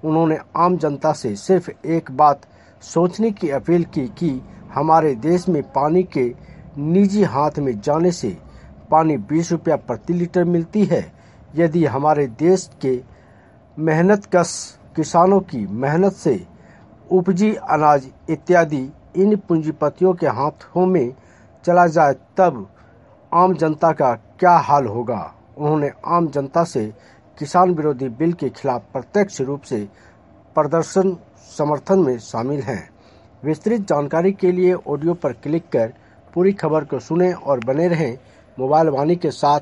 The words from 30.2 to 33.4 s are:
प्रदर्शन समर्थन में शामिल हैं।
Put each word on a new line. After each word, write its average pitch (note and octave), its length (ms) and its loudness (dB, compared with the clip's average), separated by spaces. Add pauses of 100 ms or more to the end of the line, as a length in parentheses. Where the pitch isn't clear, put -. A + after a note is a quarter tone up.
प्रदर्शन E3 640 0 (400)
समर्थन D3+ 420 0
में B2+ 200 2
शामिल B2+ 420 -6
हैं। G#2+ 280 -8 (540)